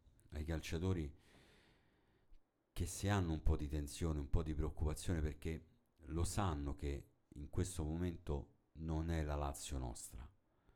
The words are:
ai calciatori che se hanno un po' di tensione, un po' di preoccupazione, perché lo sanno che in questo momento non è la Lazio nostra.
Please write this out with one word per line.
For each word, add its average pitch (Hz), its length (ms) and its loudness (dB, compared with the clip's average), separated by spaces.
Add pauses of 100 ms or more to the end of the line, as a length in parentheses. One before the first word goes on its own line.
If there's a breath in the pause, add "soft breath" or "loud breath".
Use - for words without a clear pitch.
(300)
ai 78 140 -4
calciatori 80 680 0 (1600 soft breath)
che 87 140 0
se - 220 -2
hanno 95 240 4
un 76 100 0
po' 80 140 8
di 76 120 -2
tensione, 76 500 0
un 71 120 -4
po' 85 120 6
di 76 120 -2
preoccupazione, 76 640 0
perché 76 460 -2 (400)
lo 82 180 2
sanno 73 500 0
che 71 360 -4 (240)
in 71 140 -10
questo 85 360 0
momento 80 720 -2 (240)
non 80 320 0
è 80 120 2
la 73 140 0
Lazio 71 420 -2
nostra. 58 500 -6 (480 soft breath)